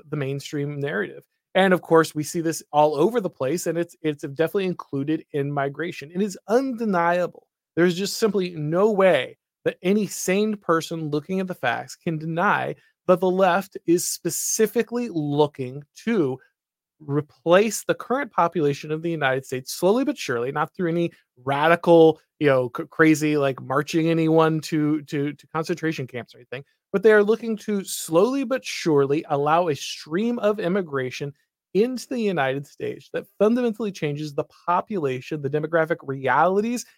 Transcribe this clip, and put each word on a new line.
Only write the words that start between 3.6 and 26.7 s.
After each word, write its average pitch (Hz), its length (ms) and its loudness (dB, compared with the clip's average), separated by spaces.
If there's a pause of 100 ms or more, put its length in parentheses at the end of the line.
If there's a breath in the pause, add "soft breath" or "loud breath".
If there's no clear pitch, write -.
and 165 100 -2
it's, 170 240 -6
it's 151 220 -4
definitely 160 420 -2
included 156 580 -4 (100)
in 143 180 -4
migration. 143 600 -6
It 180 120 -2
is 196 120 -4 (120)
undeniable. 196 1000 0 (300)
There's 170 200 4
just 185 220 -6
simply 196 380 0
no 165 340 0
way 175 480 4 (260)
that 175 200 -4
any 196 240 2
sane 208 500 -2
person 165 540 -2
looking 151 280 -4
at 190 60 -4
the 185 80 -10
facts 123 420 -4
can 165 220 -6
deny 160 560 -2 (320 soft breath)
that 180 140 4
the 185 100 0
left 185 560 0
is 170 220 2
specifically 226 1040 -2
looking 147 720 -2 (120)
to 156 440 0 (600 soft breath)
replace 165 840 0
the 165 100 -2
current 247 380 -4
population 156 600 0
of 160 120 -6
the 170 80 -4
United 135 340 -2
States - 260 -10
slowly 214 320 2
but 254 140 -4
surely, 123 340 -4
not 151 220 -4
through 175 160 -2
any 170 220 -2 (340 soft breath)
radical, 160 720 6 (200 soft breath)
you 151 80 4
know, 127 280 4
c-, 170 140 -6
crazy, 151 480 4
like, 139 240 0
marching 147 480 0
anyone 160 520 4
to, 151 420 -2
to, 147 300 -4
to - 160 -20
concentration 160 580 -4
camps 117 260 -12
or 123 60 -20
anything, 123 240 -14 (280)